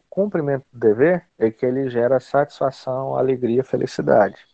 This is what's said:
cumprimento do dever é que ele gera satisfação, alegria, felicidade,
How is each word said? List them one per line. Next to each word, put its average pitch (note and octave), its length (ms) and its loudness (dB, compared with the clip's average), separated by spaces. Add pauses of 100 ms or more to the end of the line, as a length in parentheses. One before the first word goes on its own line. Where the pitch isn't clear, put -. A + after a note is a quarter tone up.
cumprimento E3 640 -4
do B2 80 -20
dever B2 460 2 (120)
é A2+ 120 0
que A2+ 160 -4
ele C3 240 -2
gera A#2+ 300 0
satisfação, C3+ 960 -4
alegria, B2+ 480 0
felicidade, B2+ 760 0 (160)